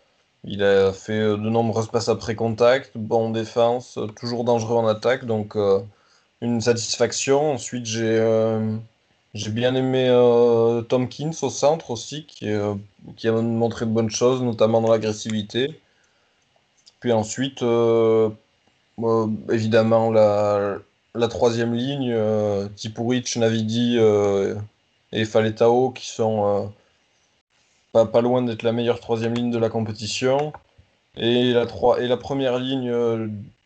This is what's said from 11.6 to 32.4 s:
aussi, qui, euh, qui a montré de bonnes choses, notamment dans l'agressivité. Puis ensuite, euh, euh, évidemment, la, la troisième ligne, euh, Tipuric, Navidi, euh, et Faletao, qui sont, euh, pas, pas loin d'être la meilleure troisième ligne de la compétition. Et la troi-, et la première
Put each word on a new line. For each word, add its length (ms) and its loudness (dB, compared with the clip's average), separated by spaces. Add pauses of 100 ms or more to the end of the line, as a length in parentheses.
aussi, 340 -12
qui, 240 -10
euh, 240 -2 (440)
qui 100 -4
a 60 2
montré 520 -2
de 60 -2
bonnes 180 0
choses, 320 0
notamment 400 2
dans 100 2
l'agressivité. 880 -2 (1200)
Puis 140 0
ensuite, 500 -2
euh, 640 4 (720)
euh, 280 0 (220)
évidemment, 600 2
la, 640 2 (380)
la 120 0
troisième 460 0
ligne, 380 -4
euh, 640 0
Tipuric, 640 -4
Navidi, 600 0
euh, 580 2 (580)
et 120 -2
Faletao, 640 2
qui 180 -14
sont, 360 0
euh, 220 0 (1300)
pas, 120 4
pas 160 2
loin 200 2
d'être 220 -4
la 80 0
meilleure 280 -2
troisième 340 -4
ligne 160 -2
de 80 -2
la 120 0
compétition. 840 -2 (640)
Et 380 2
la 120 2
troi-, 360 2
et 60 -2
la 100 0
première 420 -2